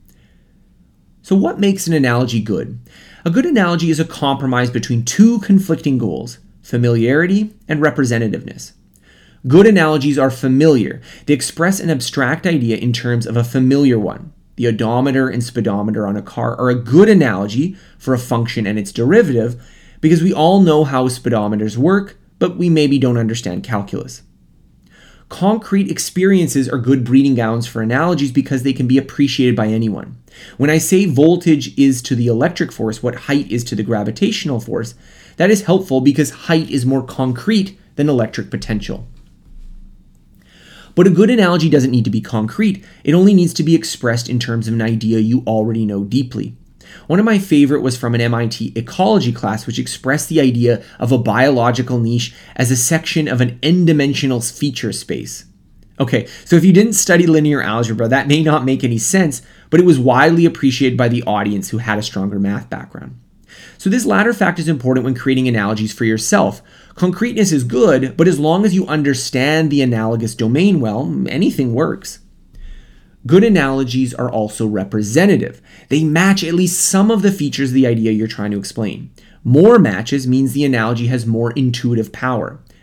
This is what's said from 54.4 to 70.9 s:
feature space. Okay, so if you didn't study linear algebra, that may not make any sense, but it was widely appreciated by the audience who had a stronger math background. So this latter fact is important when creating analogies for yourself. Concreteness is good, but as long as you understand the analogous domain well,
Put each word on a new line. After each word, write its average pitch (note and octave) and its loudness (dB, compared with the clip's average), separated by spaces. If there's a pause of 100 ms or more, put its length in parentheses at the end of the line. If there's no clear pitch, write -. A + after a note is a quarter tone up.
feature B2 -6
space. - -10 (520)
Okay, A#2+ -2 (180)
so - 4
if E3 6
you F#3 8
didn't A3 4
study F3 2
linear D3+ 2
algebra, A2+ -2
that C3+ 0
may D3 2
not D3+ 2
make C3 0
any A#2+ 0
sense, D#3+ -2 (300)
but D#3+ 4
it F3+ 4
was D#3 6
widely C3+ 4
appreciated C3 0
by B2 2
the A#2+ -2
audience G#2 -4
who G#2+ -4
had G#2+ -4
a G#2 -4
stronger G2+ -6
math G2+ -4
background. - -14 (600)
So - -2
this B3 0
latter G#3 2
fact F3+ 0
is D#3+ -4
important B2+ 0
when C3 -2
creating B2+ 0
analogies G#2+ -2
for - -4
yourself. A2 0 (320)
Concreteness F#3+ -2
is C3+ 0
good, C3 0
but E3+ 4
as E3+ 2
long E3 2
as F#3+ 0
you F#3 0
understand C#3+ 0
the C#3 2
analogous A2+ -2
domain D3+ 2
well, A#2 -4